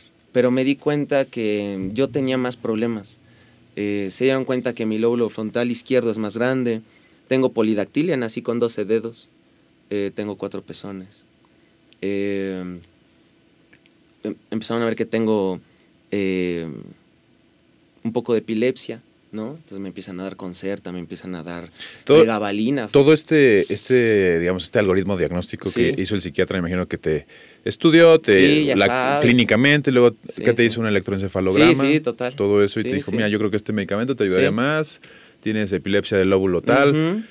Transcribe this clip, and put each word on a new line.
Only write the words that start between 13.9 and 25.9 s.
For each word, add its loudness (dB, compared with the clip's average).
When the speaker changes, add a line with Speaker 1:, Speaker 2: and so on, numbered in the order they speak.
Speaker 1:
em-, -6
empezaron -4
a 0
ver -2
que -4
tengo, -2
eh, -4
un -4
poco -2
de 2
epilepsia, -4
¿no? -8
Entonces -16
me -10
empiezan -14
a -10
dar -10
Concerta, -10
me -10
empiezan -12
a -10
dar -12
Speaker 2:
Todo, 8
Speaker 1:
pregabalina. 0
Speaker 2:
todo 6
este, 4
este, 2
digamos, -2
este -4
algoritmo 0
diagnóstico -4
Speaker 1:
Sí. 0